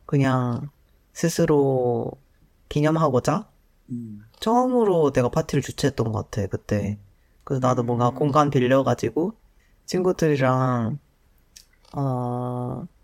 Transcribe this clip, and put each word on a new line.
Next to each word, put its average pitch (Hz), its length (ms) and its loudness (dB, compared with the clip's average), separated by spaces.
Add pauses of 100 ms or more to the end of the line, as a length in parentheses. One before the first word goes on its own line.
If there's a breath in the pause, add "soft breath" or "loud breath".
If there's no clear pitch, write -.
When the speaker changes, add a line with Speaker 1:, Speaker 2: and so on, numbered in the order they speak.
Speaker 1:
그냥 127 640 0 (420)
스스로 135 960 0 (580)
기념하고자 151 800 0 (420)
Speaker 2:
음. 113 320 -12 (180)
Speaker 1:
처음으로 220 720 4
내가 123 180 2
파티를 147 320 0
주최했던 117 500 -2
것 101 180 -6
같아, 98 180 -4
그때. 104 500 -4 (460)
그래서 135 220 -2
나도 123 180 2
뭔가 120 260 2
Speaker 3:
음. 123 60 -6
Speaker 1:
공간 147 340 2
빌려가지고 131 840 0 (520)
친구들이랑, 131 1120 0 (960)
어, 123 920 -4 (180)